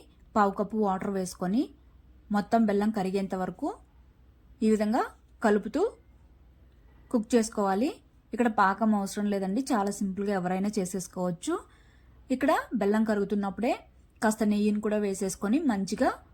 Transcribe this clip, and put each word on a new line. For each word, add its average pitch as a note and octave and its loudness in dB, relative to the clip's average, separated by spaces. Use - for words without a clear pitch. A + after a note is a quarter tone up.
పావు G3+ 4
కప్పు G#3+ -4
వాటర్ G3 -2
వేసుకొని F#3 -2
మొత్తం G#3 2
బెల్లం G3+ 2
కరిగేంత F#3+ -2
వరకు F#3 -6
ఈ A3 4
విధంగా G#3+ 2
కలుపుతూ G#3+ 2
కుక్ A3 0
చేసుకోవాలి. G#3+ 2
ఇక్కడ A#3 2
పాకం G3 4
అవసరం G3+ -4
లేదండి, G3 -2
చాలా G3+ 0
సింపుల్గా G3+ -2
ఎవరైనా F#3 -2
చేసేసుకోవచ్చు. F3+ -4
ఇక్కడ C4+ 2
బెల్లం G#3+ 2
కరుగుతున్నప్పుడే G3+ -2
కాస్త A3 2
నెయ్యిని G#3 2
కూడా G#3 0
వేసేసుకొని G3+ -2
మంచిగా G#3+ 0